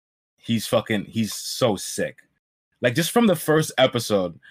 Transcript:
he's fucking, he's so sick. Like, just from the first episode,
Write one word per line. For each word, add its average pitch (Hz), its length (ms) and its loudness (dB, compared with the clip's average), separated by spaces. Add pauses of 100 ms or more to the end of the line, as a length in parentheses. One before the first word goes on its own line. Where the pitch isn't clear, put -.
(380)
he's 113 280 -2
fucking, 107 400 0
he's 110 280 -4
so - 420 -2
sick. - 440 -6 (600)
Like, 123 140 2
just 165 160 0
from 240 160 4
the 180 100 4
first 156 400 0
episode, 107 600 2 (120)